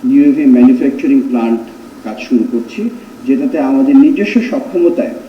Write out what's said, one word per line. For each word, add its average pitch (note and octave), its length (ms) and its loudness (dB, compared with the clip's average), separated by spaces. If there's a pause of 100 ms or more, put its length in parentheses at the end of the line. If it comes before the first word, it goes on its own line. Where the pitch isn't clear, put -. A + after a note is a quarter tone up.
ইউএভি C#3+ 360 2
ম্যানুফ্যাকচারিং C3 760 2
প্ল্যান্ট A2+ 380 -2 (440)
কাজ A2 160 -12
শুরু A#2 320 -2
করছি, D#3+ 380 -6 (380)
যেটাতে D4 320 -2
আমাদের C4+ 360 0
নিজস্ব A#3+ 460 2
সক্ষমতায় F3 720 -2 (160)